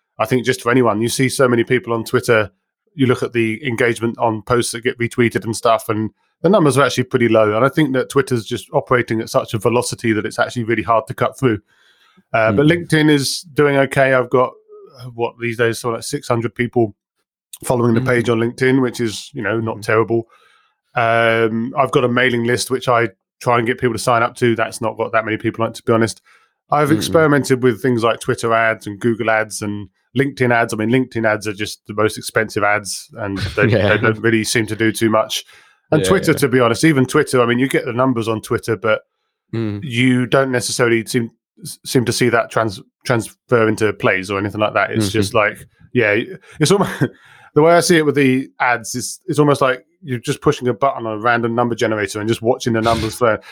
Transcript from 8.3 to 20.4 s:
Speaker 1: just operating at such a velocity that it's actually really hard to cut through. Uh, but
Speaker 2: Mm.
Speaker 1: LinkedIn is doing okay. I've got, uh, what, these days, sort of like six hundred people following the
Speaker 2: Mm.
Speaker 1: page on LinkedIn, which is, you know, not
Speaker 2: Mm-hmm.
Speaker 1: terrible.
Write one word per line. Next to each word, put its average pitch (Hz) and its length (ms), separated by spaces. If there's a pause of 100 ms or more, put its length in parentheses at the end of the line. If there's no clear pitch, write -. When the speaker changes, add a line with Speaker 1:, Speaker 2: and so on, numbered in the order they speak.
Speaker 1:
just - 260
operating 120 480
at 113 100
such 120 220
a 117 60
velocity 117 540
that 104 140
it's - 120
actually 117 260
really 110 180
hard 110 260
to - 60
cut - 240
through. 113 220 (760)
Uh, 110 180
but 139 140
Speaker 2:
Mm. 156 40 (160)
Speaker 1:
LinkedIn 156 240
is 139 300 (140)
doing 143 240
okay. 135 360
I've 123 160
got, 127 220 (480)
uh, 123 40 (100)
what, 117 260
these 117 160
days, 113 220
sort 117 160
of 117 40
like 120 60
six - 240
hundred 117 260
people 117 400 (720)
following 120 300
the 117 60
Speaker 2:
Mm. 131 60
Speaker 1:
page 120 220
on 117 100
LinkedIn, 131 440
which 123 180
is, 110 320
you 135 100
know, 107 160
not 113 180
Speaker 2:
Mm-hmm. 104 60
Speaker 1:
terrible. 113 460 (640)